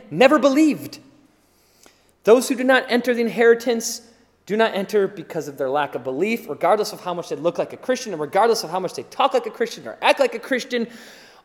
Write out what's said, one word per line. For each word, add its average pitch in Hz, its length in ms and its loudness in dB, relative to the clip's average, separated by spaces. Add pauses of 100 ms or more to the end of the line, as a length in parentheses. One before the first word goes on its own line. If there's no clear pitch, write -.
(100)
never 254 280 4
believed. 269 640 0 (1200)
Those 240 240 6
who 277 60 0
do 240 100 -4
not 262 240 4
enter 240 240 0
the 233 80 -2
inheritance 233 800 2 (460)
do 196 100 -4
not 220 180 2
enter 196 320 0
because 165 420 -8
of 135 100 -14
their 135 100 -2
lack 143 260 -2
of 135 80 -8
belief, 185 460 -4
regardless 175 460 0
of 160 80 -16
how 180 100 -8
much 175 160 -8
they 160 80 -8
look 170 220 -4
like 156 160 -4
a - 20 -16
Christian, 240 360 -6
and 156 100 -6
regardless 196 420 0
of 156 60 -10
how 185 100 -4
much 175 140 -6
they - 80 -10
talk 269 320 -2
like 240 100 0
a 220 60 -10
Christian 190 360 -8
or 110 140 -14
act 254 180 4
like 247 160 2
a 226 40 -8
Christian. 240 500 -4 (560)